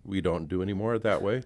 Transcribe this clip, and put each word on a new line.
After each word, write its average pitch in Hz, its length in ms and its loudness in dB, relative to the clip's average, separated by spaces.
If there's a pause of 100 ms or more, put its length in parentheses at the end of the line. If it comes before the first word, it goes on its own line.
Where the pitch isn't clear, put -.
we 98 140 -2
don't 82 260 0
do 92 140 0
anymore 104 380 0
that 101 240 2
way. 117 220 0